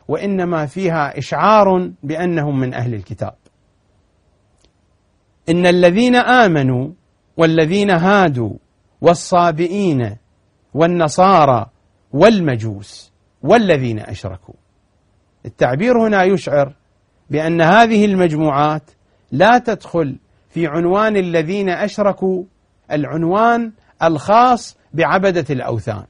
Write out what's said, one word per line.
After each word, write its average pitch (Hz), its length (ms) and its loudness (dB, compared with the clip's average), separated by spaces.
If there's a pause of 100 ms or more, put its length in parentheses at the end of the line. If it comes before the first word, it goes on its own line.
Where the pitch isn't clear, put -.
وإنما 175 580 -4
فيها 165 520 -4
إشعار 180 720 2 (120)
بأنهم 151 580 -4
من 127 140 -4
أهل 120 200 -6
الكتاب. 104 400 -10 (2250)
"إن 175 180 0
الذين 180 500 2
آمنوا 156 720 2 (460)
والذين 165 540 2
هادوا 170 640 0 (480)
والصابئين 170 1160 0 (580)
والنصارى 165 920 2 (460)
والمجوس 131 1000 0 (300)
والذين 147 560 0
أشركوا". 107 560 -14 (920)
التعبير 180 600 0
هنا 208 160 0
يشعر 147 520 -2 (560)
بأن 160 300 -2
هذه 214 440 4
المجموعات 156 840 0 (420)
لا 202 260 4
تدخل 170 580 -6 (320)
في 170 180 -4
عنوان 180 500 -2
الذين 185 520 -2
أشركوا 185 760 -4 (480)
العنوان 185 800 -2 (300)
الخاص 214 720 0 (180)
بعبدة 170 560 0
الأوثان، 117 600 -6